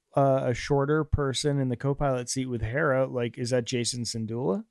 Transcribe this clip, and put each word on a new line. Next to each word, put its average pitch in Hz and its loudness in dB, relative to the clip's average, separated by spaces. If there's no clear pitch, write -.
uh, 135 4
a 127 2
shorter 143 0
person 143 0
in 131 0
the 120 -2
co-pilot 135 -2
seat 131 -2
with 120 -4
Hera. 131 2
Like, 120 -2
is 120 -4
that 123 2
Jason 120 -2
Syndulla? 120 -2